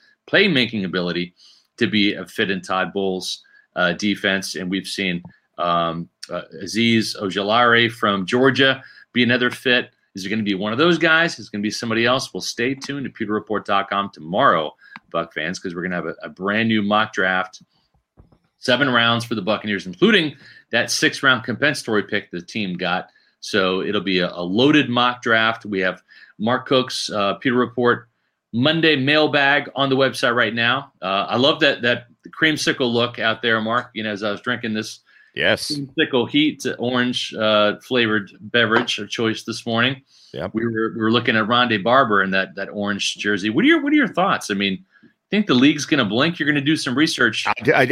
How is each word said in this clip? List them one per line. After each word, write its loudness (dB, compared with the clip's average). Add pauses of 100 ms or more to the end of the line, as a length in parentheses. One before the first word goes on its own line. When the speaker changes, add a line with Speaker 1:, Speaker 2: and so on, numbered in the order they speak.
(300)
Speaker 1:
playmaking 2
ability -4 (440)
to 0
be 0
a -10
fit -4
in -6
Todd -4
Bowles', -4 (320)
uh, 0
defense. -2
And -6
we've -4
seen, -4 (340)
um, -2 (200)
uh, -8 (200)
Azeez 0
Ojulari 2
from 0
Georgia 2 (300)
be 2
another 2
fit. 0 (240)
Is -10
it -8
gonna -2
be 0
one -4
of -2
those 4
guys? 2
Is -16
it -20
gonna -6
be -2
somebody -2
else? 0
Well, -8
stay -4
tuned -10
to -12
pewter -6
report -4
dot -2
com -2
tomorrow, 0 (360)
Buck -4
fans, -6
'cause -8
we're -6
gonna -4
have -6
a, -8
a -12
brand -2
new 2
mock 0
draft, -2 (1000)
seven 2
rounds 2
for -6
the -4
Buccaneers, -2
including 2 (360)
that 0
six -2
round 2
compensatory -2
pick -6
the -8
team -6
got. -4 (300)
So 0
it'll -2
be 0
a, 0
a -8
loaded 4
mock 0
draft. 2
We -4
have -2 (380)
Mark 0
Cook's, 0
uh, 0
Pewter 0
Report 0 (440)
Monday 2
mailbag 2
on 0
the 2
website 0
right 0
now. -2 (100)
Uh, -2
I 0
love 4
that, 2
that 0 (220)
creamsicle 0
look 0
out -2
there, 0
Mark. -2
You -6
know, -4
as -6
I -2
was -8
drinking -4
this -6 (360)
Speaker 2:
Yes. 0
Speaker 1:
creamsicle 0
heat, 0
uh, -2
orange, -2
uh, 2
flavored 0 (100)
beverage 2
of -10
choice -2
this -10
morning, 0 (320)
Speaker 2:
Yep. -8
Speaker 1:
we -2
were, -2
we -6
were 2
looking 2
at 2
Rondé 2
Barber 4
in -2
that, -2
that -8
orange -4
jersey. -2
What 0
are 4
your, 4
what 0
are 6
your 4
thoughts? -2
I -2
mean, -2 (460)
think 2
the 2
league's 4
gonna 2
blink? 0
You're -4
gonna 2
do 0
some -4
research. 0
Speaker 2:
I 2 (100)
do, 4
I, 4